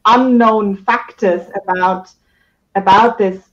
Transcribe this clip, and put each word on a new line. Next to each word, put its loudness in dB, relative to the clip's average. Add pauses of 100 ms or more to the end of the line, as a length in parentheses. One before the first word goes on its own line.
unknown 2
factors -4 (160)
about, -4 (640)
about 2
this, -4